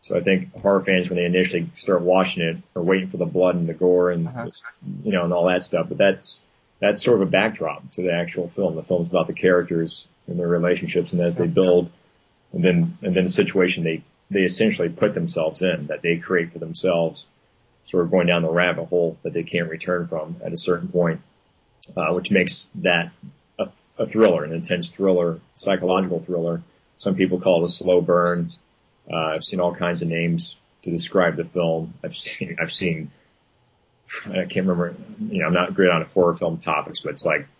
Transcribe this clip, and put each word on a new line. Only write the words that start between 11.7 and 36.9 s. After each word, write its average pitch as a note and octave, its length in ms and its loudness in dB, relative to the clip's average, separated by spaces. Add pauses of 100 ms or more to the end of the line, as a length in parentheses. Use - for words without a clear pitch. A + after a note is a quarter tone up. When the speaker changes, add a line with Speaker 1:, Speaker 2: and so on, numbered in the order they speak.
Speaker 1:
and F2 120 -4
then, E2+ 380 2
and F#2 140 0
then F#2 80 4
the F2+ 60 -2
situation F2+ 540 0
they, E2 180 -4 (280)
they G2 120 2
essentially F#2 460 0
put G2+ 260 0
themselves E2 480 -2
in, D#2+ 260 -2
that D2+ 140 -8
they E2+ 160 0
create E2+ 340 -2
for E2+ 60 -12
themselves, E2 680 -2 (600)
sort F2+ 180 0
of E2+ 60 -4
going F2+ 160 4
down E2+ 160 2
the D#2+ 80 0
rabbit E2+ 360 0
hole E2+ 360 0
that E2+ 100 -6
they E2+ 120 -4
can't E2+ 260 -4
return F2 380 -4
from E2 360 -8
at E2+ 80 -8
a E2+ 60 -8
certain F2 300 -2
point, E2+ 320 0 (760)
uh, E2 160 -2
which F2+ 180 -2
makes F#2 460 0
that E2+ 340 0 (480)
a, G2 100 -4 (300)
a A2 80 0
thriller, F#2+ 380 4
an D#2 80 -8
intense E2+ 380 -4
thriller, F2 500 2 (160)
psychological F2+ 640 0
thriller. E2+ 420 -4 (340)
Some F#2+ 180 -2
people F#2 260 2
call F2 220 4
it F2 40 0
a - 20 -2
slow F2+ 320 2
burn. F2 520 2 (560)
Uh, E2 80 -6
I've D#2+ 280 -4
seen F#2 160 -6
all F2 120 2
kinds F2 300 -2
of E2+ 60 -2
names E2+ 480 -2 (260)
to F2+ 80 -8
describe E2+ 460 0
the E2 80 -4
film. E2 580 -2
I've E2+ 140 -10
seen, - 440 -10
I've E2+ 120 -6
seen, D#2+ 400 -4 (1120)
I F#2+ 220 -4
can't F#2 200 -2
remember, F2 300 -2 (240)
you G2 220 -4
know, D#2 40 0
I'm E2 80 0
not F2+ 200 0
great F#2 160 6
on E2 160 2
horror F2 280 2
film E2 240 -2
topics, D#2 420 -4